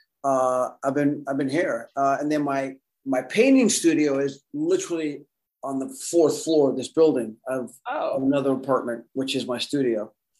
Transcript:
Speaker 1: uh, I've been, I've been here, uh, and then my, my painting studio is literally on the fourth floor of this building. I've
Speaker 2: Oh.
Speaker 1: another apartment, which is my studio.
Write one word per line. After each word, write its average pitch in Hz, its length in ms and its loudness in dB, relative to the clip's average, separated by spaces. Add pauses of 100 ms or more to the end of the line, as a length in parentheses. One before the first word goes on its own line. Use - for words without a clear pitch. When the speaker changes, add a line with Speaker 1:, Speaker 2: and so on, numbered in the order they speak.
(240)
Speaker 1:
uh, 127 460 2 (140)
I've 135 120 0
been, 143 320 0
I've 135 100 -2
been 135 120 -2
here, 135 460 -2
uh, 139 240 2
and 151 120 -2
then 147 120 0
my, 135 300 -2 (320)
my 135 180 -2
painting 254 460 4
studio 151 500 2
is 139 240 -4 (100)
literally 160 680 -2 (420)
on 135 140 -4
the 135 120 -6 (200)
fourth 160 340 4
floor 151 280 4
of 113 60 -2
this 123 100 -6
building. 127 500 2 (100)
I've 127 220 -6 (180)
Speaker 2:
Oh. 240 360 -4
Speaker 1:
another 135 300 2
apartment, 127 600 -4
which 135 220 -4
is 120 100 -4
my 120 140 -6
studio. 113 520 -2 (280)